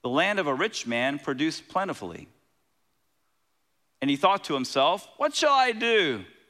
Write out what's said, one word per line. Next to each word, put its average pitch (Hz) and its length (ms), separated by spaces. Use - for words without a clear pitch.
The 127 80
land 185 280
of 165 80
a 139 80
rich 190 320
man 123 320
produced 151 500
plentifully. 147 600
And 139 100
he 139 60
thought 190 280
to 151 100
himself, 139 640
'What 294 180
shall 294 200
I 254 180
do? 208 520